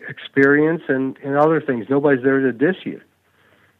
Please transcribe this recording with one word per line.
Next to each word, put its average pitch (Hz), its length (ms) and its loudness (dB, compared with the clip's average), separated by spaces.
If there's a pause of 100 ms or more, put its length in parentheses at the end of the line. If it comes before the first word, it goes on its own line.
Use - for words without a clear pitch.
experience 147 800 0
and, 131 360 -4
and 139 140 -4
other 156 240 2
things. 117 280 -6
Nobody's 139 340 2
there 135 180 2
to 131 100 0
diss 143 320 0
you, - 180 -10 (800)